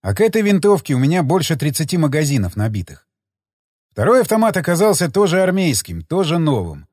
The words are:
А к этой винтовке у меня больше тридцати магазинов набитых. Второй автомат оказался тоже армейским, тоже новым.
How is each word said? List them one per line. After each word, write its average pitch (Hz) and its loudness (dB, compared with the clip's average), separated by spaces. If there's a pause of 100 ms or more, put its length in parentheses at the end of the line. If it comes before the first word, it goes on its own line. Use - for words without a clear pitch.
А 98 -4
к - -6
этой 220 2
винтовке 202 2
у 127 0
меня 156 2
больше 160 0
тридцати 147 -4
магазинов 143 0
набитых. 104 -6 (800)
Второй 202 2
автомат 220 0
оказался 175 0
тоже 190 2
армейским, 165 -2
тоже 170 -2
новым. 95 -2